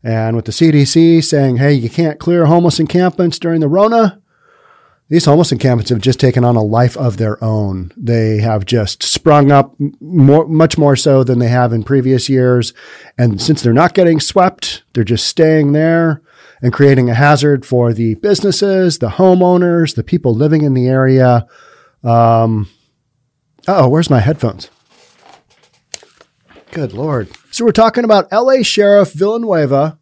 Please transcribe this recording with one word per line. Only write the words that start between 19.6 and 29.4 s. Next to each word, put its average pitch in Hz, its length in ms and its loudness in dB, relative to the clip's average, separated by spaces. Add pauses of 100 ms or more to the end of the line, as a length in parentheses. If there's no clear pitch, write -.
the - 100 -6
people 131 300 -2
living 151 260 0
in 143 140 0
the 127 140 0
area. 131 580 2 (580)
Um, 113 640 0 (1000)
uh-oh, 165 200 2
where's 156 200 0
my 131 120 2
headphones? 107 500 -6 (2000)
Good 135 220 -10
Lord. 127 380 -8 (200)
So - 140 -8
we're 226 80 2
talking 226 320 2
about 208 260 0
L 233 180 0
A 262 140 2
Sheriff 202 500 2
Villanueva 160 880 -2